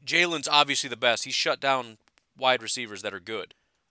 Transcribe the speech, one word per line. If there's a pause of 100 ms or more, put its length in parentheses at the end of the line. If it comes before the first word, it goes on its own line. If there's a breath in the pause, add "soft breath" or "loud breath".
Jalen's
obviously
the
best.
He's
shut
down (380)
wide
receivers
that
are
good. (360)